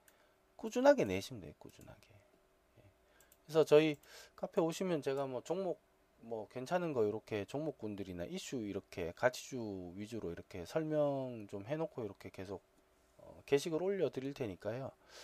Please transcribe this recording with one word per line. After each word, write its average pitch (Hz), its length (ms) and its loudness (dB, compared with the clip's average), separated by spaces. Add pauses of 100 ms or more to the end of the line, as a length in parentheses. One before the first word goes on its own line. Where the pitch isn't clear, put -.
(560)
꾸준하게 247 480 6
내시면 98 380 -2
돼요. 76 160 -12
꾸준하게. - 420 -20 (800)
예. 110 40 -20 (640)
그래서 151 200 6
저희 151 340 8 (380)
카페 - 240 -2
오시면 170 420 2
제가 139 240 0
뭐 127 160 -4
종목 180 400 -4 (420)
뭐 113 240 -6
괜찮은 160 440 -2
거 120 120 4
이렇게 104 420 -2
종목군들이나 101 800 -6
이슈 170 320 -6
이렇게 98 580 -4
가치주 98 800 -2
위주로 104 340 -8
이렇게 87 340 -10
설명 139 840 -2
좀 101 160 -8
해놓고 151 380 -4
이렇게 98 260 -10
계속, 95 320 -8 (560)
어, - 260 -20
게시글 151 380 2
올려드릴 151 500 0
테니까요. 117 600 -6 (320)